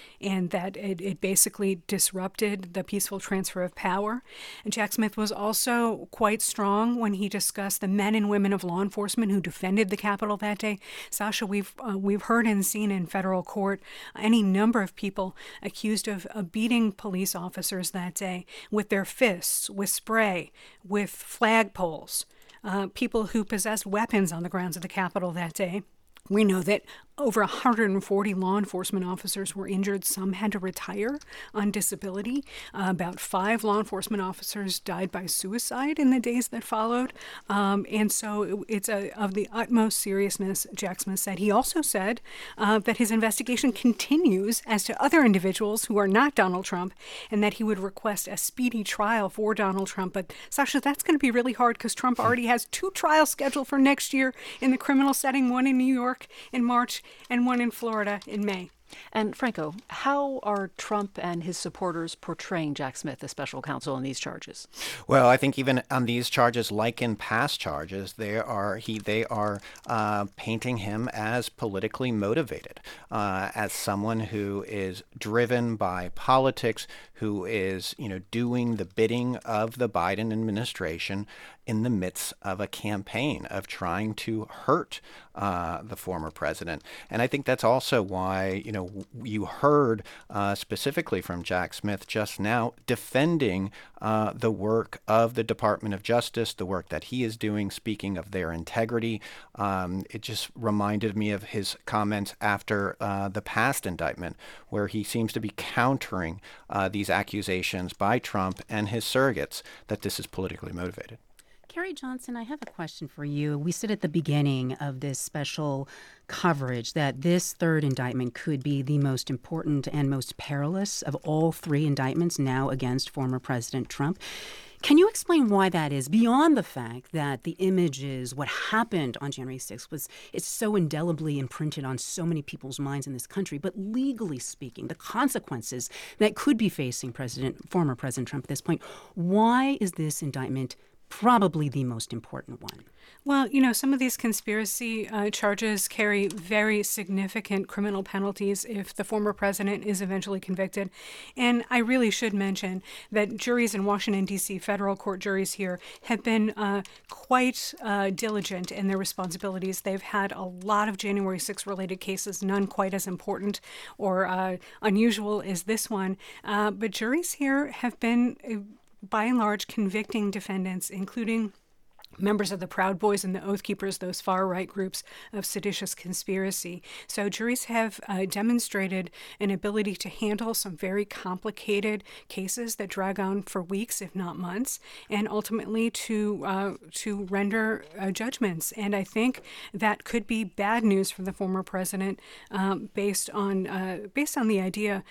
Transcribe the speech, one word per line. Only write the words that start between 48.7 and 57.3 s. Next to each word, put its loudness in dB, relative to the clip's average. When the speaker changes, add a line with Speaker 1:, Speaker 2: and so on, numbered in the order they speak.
Speaker 1:
trial 2
for 0
Donald 2
Trump. -2
But, -4
Sasha, 2
that's 2
gonna 4
be 4
really 2
hard 4
'cause -2
Trump 2
already 4
has 4
two -4
trials 6
scheduled 0
for 2
next 6
year 2
in 4
the 4
criminal 4
setting, 4
one 4
in 6
New 6
York 0
in 2
March 2